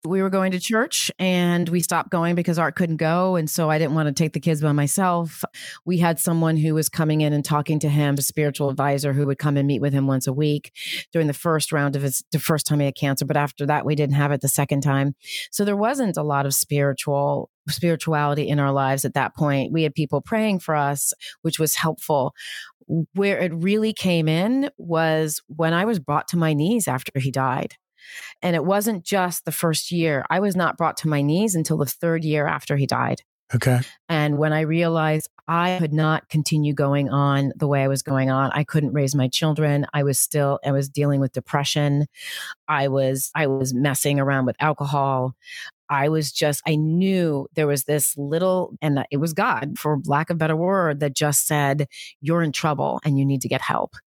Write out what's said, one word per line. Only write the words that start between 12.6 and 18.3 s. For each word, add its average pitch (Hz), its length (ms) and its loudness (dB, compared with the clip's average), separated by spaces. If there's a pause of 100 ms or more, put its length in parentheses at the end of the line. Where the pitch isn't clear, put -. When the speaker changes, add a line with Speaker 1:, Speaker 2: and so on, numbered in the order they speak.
Speaker 1:
time 151 140 2
he 143 60 2
had 139 100 -2
cancer. 139 300 -2
But 147 120 -2
after 147 300 -2
that, 147 180 0
we 151 120 0
didn't 139 180 2
have 143 160 2
it 143 100 0
the - 80 -2
second 139 340 0
time. 139 340 2 (340)
So - 140 -2
there 202 120 0
wasn't 220 400 0
a 151 60 -2
lot 143 240 0
of 139 80 -2
spiritual, 143 960 0 (180)
spirituality 151 800 0